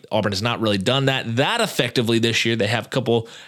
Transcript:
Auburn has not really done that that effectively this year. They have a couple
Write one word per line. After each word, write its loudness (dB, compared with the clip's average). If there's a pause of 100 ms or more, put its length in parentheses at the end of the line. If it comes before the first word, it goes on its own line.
(100)
Auburn 2
has -4
not -2
really 2
done 2
that -2
that 0
effectively 0
this 2
year. 0
They 0
have -2
a -16
couple 0 (200)